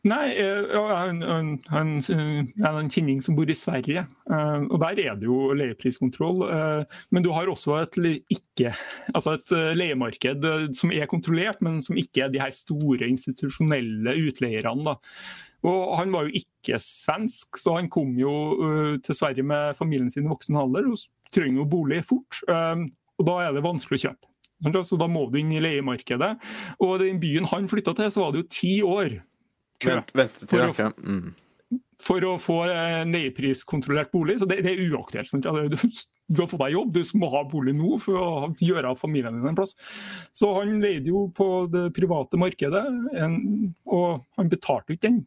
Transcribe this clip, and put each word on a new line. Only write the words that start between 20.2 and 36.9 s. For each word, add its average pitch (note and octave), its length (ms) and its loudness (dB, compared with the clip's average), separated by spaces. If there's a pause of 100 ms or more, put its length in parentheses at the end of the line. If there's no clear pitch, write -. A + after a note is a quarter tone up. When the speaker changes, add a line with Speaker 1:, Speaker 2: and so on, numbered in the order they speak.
Speaker 1:
i D3+ 40 -2
voksen D3+ 280 -2
alder, C#3+ 340 0
og A3 60 -4
s-, - 100 -14 (240)
trenger C3+ 320 2
jo - 20 0
bolig D#3+ 380 0
fort, - 460 -2
eh, E3 340 0 (360)
og F3 60 2
da F3 120 2 (100)
er D3 60 0
det C#3+ 100 0
vanskelig D#3+ 400 -2
å D3 60 -2
kjøpe. - 180 -12 (340)
Sant, D3+ 140 2
ja? F#3+ 60 4
Så F3 180 0
da E3+ 80 2
må D#3 240 0
du C3 80 2
inn D#3 140 0
i D#3 80 0
leiemarkedet, C#3 760 0 (440)
og F#3 180 4
den F#3+ 220 2
byen D#3+ 260 2
han F#3+ 220 -2
flyttet G3+ 260 0
til, G#3+ 160 0
så G#3 140 0
var D3+ 80 0
det E3 100 -2
jo - 60 -10
ti F#3+ 320 2
år F3 400 0 (580)
kø B2+ 140 2
Speaker 2:
Vent, A#2 220 -2
vent, C3 180 4 (160)
Speaker 1:
for - 80 4
Speaker 2:
ja, - 80 6
Speaker 1:
å E3+ 80 0
f- - 40 -4
Speaker 2:
kø. G#2+ 280 -2
Mm. F#2 280 -4 (680)
Speaker 1:
for F#3 200 2
å F#3 100 2 (100)
få E3+ 140 0 (100)
en E3 480 0
leiepriskontrollert C#3 960 -2
bolig, F3+ 280 2
så F#3+ 80 2
det, F#3+ 160 0
det F3+ 100 2
er F3+ 160 0
uaktuelt, - 400 -4
sant? C#3 160 -2
Ja, E3 80 0
det, D3+ 160 0
du, D3+ 180 0 (460)
du D3+ 80 4
har E3+ 80 0
fått D3+ 140 -2
deg C#3 100 2
jobb, G3+ 200 0